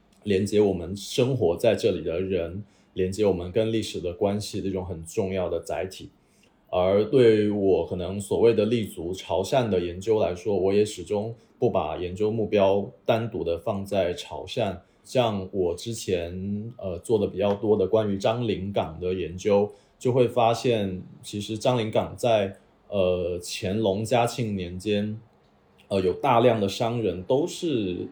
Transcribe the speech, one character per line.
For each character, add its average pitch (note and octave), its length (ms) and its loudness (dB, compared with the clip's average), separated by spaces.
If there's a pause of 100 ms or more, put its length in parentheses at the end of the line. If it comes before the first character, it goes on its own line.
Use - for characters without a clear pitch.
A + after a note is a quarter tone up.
(240)
连 G2+ 220 2
接 G#2 160 4
我 G2+ 100 4
们 F2 240 -6
生 B2+ 400 0
活 F2 220 2
在 A2+ 180 4
这 G2+ 160 2
里 E2+ 100 -2
的 E2+ 200 -4
人， F#2+ 420 -4 (300)
连 F#2 180 -2
接 G#2 140 0
我 F#2+ 80 4
们 F2+ 180 -6
跟 A2 200 0
历 A2+ 100 0
史 G2+ 180 -6
的 F2 140 -4
关 G2+ 260 0
系 G#2 220 -6
的 G2 80 -4
一 - 20 -4
种 F#2 140 -4
很 E2 180 -8
重 F#2+ 300 -4
要 F2+ 160 -2
的 E2+ 100 -2
载 E2 260 -6
体。 - 240 -14 (600)
而 F#2+ 360 4
对 A2 400 6
于 G#2 40 2
我 F#2+ 360 2
可 F#2+ 100 -6
能 F2+ 240 -6
所 G2 200 -2
谓 A2+ 140 6
的 G#2 120 2
立 A2+ 200 0
足 F2 280 -8
潮 F2 280 -2
汕 F#2+ 280 0
的 F#2 100 2
研 F2 200 -4
究 G#2+ 200 0
来 F2+ 160 0
说， G2+ 200 -4
我 F#2+ 180 2
也 G#2 120 4
始 F#2 180 -8
终 G#2 300 -4 (240)
不 A#2+ 120 2
把 D#2+ 280 -2
研 F2+ 180 -6
究 G#2+ 140 0
目 A2 160 -2
标 G2 460 4 (140)
单 A2+ 240 0
独 E2 140 -4
的 E2+ 140 -2
放 G2 280 -4
在 F#2+ 280 0
潮 - 320 -12
汕。 G2 320 -4 (260)
像 G#2+ 500 0
我 F#2 200 0
之 A2+ 200 -8
前， G2 840 -4
呃， F2+ 220 -8
做 A2+ 180 0
的 G2+ 80 0
比 F2+ 120 -4
较 G2+ 160 2
多 G#2 240 2
的 F#2+ 100 2
关 G#2+ 240 2
于 G2 60 -2
樟 A#2 280 0
林 G2 280 -4
港 - 260 -4
的 F2+ 140 -2
研 F2 240 -6
究， G#2 340 4 (260)
就 B2+ 140 0
会 B2 160 4
发 A#2 260 4
现 G#2 480 0 (220)
其 - 160 -8
实 G#2+ 180 -6
樟 B2+ 220 2
林 A2 100 -2
港 F#2+ 280 0
在， G#2+ 400 2 (320)
呃， F2+ 520 0
乾 - 380 -4
隆 G#2 240 0
嘉 A#2+ 240 2
庆 A2+ 300 -4
年 F2+ 200 -8
间， G#2+ 400 -2 (680)
呃， G2 140 0
有 F#2 100 2
大 A#2+ 300 4
量 A#2 180 6
的 G2 80 2
商 A#2 340 -2
人 F#2 220 -2
都 C#3+ 240 2
是， A2 640 -4